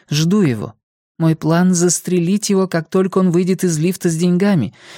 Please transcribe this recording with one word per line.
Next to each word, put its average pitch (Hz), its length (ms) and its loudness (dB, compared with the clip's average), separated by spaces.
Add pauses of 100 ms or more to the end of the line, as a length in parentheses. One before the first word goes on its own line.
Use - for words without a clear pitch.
Жду 170 340 2
его. 117 320 -2 (440)
Мой 160 160 2
план — 170 380 2
застрелить 175 760 0
его, 190 200 0
как 165 200 -4
только 190 280 -2
он 185 140 2
выйдет 185 340 0
из 170 120 -2
лифта 180 320 -2
с 165 60 -2
деньгами, 180 580 0 (240)